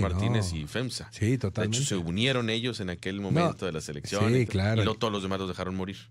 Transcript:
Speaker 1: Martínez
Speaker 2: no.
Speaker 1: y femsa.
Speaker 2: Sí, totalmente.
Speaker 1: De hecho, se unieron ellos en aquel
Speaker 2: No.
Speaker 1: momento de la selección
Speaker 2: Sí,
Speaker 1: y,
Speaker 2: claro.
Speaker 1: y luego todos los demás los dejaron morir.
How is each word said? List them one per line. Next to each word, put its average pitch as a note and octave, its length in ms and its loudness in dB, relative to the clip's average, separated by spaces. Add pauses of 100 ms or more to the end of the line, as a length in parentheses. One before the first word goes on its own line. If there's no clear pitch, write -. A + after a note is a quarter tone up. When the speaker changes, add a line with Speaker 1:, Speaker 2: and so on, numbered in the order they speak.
Speaker 1:
Martínez G2 520 2
Speaker 2:
no. E2 60 -4
Speaker 1:
y D2+ 80 -6
femsa. A#2 440 -6
Speaker 2:
Sí, A#2 280 2
totalmente. G#2 400 0
Speaker 1:
De C3+ 40 2
hecho, C#3+ 60 0
se G2+ 80 0
unieron A2 540 2
ellos A2+ 300 -2
en F#2+ 100 -4
aquel F#2 260 -4
Speaker 2:
No. G2 140 -2
Speaker 1:
momento D#3 360 2
de E2+ 60 -2
la D#2 80 -4
selección G2 520 0
Speaker 2:
Sí, B2+ 80 6
Speaker 1:
y, A#2 60 4
Speaker 2:
claro. G#2+ 360 4
Speaker 1:
y - 20 4
luego A2 140 0
todos A2+ 140 0
los G2+ 100 -2
demás F#2+ 180 -2
los F#2+ 80 -2
dejaron F#2 260 -4
morir. F#2+ 220 -4 (140)